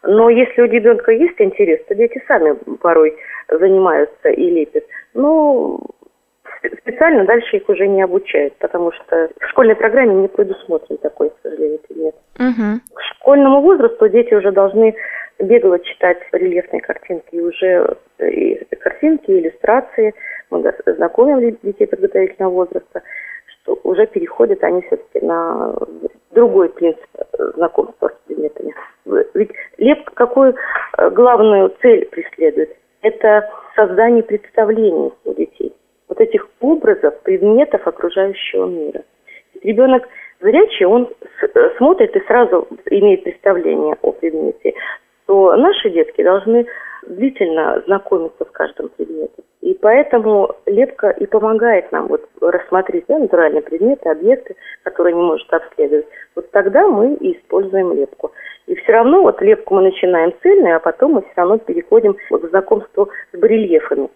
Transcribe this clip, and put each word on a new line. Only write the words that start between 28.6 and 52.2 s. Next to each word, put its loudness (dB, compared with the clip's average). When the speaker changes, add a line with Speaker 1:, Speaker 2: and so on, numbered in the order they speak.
Speaker 1:
В-, -2
ведь -2
лепка 0
какую, 2
э, 2
главную 4
цель 4
преследует? -4
Это 2
создание 4
представлений 0
у -6
детей. -8
Вот -10
этих -2
образов, 0
предметов 0
окружающего -4
мира. -10
Ведь -20
ребёнок 2
зрячий, 2
он 2
с-, -2
э, 2
смотрит 2
и 2
сразу 2
имеет 2
представление -2
о 0
предмете. -4
То 4
наши 2
детки -2
должны 2
длительно -2
знакомиться -2
с -14
каждым -8
предметом. -10
И -2
поэтому 0
лепка 0
и -4
помогает 0
нам -6
вот -4